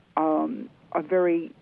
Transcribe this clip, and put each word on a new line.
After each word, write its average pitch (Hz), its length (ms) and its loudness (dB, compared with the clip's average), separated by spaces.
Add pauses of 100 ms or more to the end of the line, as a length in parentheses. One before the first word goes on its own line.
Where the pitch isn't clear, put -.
(180)
um, 156 520 0 (240)
a 170 80 0
very 170 500 0 (100)